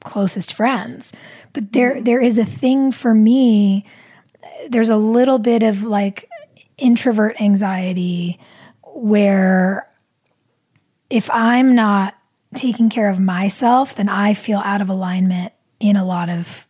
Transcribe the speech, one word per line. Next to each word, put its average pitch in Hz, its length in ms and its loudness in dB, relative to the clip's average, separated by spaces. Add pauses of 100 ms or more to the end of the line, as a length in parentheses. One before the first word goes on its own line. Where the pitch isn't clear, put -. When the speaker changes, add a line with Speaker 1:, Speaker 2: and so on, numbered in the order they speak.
Speaker 1:
closest 196 500 -4
friends. - 580 -4 (420)
But 214 200 -8
there, 247 220 2
Speaker 2:
Mm. - 100 -6
Speaker 1:
there 240 160 2
is 233 160 2
a 220 80 2
thing 269 460 0
for 226 220 0
me. 214 720 4 (840)
There's 226 200 0
a 220 80 2
little 240 420 2
bit 233 240 2
of, 208 200 0
like, 202 460 -4 (480)
introvert 233 640 0
anxiety 185 960 -2 (580)
where 196 920 2 (1200)
if 233 220 -2
I'm 247 440 4
not 202 400 0 (400)
taking 226 340 0
care 208 200 0
of 190 100 0
myself, 202 760 0
then 208 140 -2
I 202 240 0
feel 202 300 -4
out 202 180 -4
of 190 80 -4
alignment 185 640 -4 (260)
in 208 160 2
a 190 100 0
lot 175 240 -4
of 170 400 -10